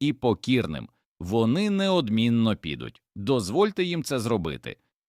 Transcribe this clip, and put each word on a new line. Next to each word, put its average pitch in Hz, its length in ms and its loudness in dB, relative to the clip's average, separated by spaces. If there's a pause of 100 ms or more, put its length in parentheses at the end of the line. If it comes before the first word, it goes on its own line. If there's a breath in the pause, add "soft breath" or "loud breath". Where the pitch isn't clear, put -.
і 147 120 2
покірним. 110 760 0 (320)
Вони 113 500 2
неодмінно 117 840 2
підуть. 65 460 -10 (140)
Дозвольте 131 680 0
їм 170 180 -2
це 135 160 -2
зробити. 101 580 -4 (320)